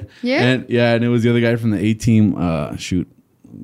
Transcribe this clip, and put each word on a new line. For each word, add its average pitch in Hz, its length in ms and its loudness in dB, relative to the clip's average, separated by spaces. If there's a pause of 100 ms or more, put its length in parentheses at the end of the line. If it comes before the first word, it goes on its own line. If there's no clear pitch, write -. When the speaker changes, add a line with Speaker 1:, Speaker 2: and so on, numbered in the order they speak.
(220)
Speaker 1:
Yeah? 254 200 -2
Speaker 2:
And, 123 280 0
yeah, 120 260 2
and 117 80 0
it 120 60 0
was 120 140 2
the 120 60 2
other 120 120 2
guy 117 160 0
from 110 140 -2
the 98 140 -2
A-Team. 107 520 2
Uh, 78 400 -4
shoot, - 300 -4 (560)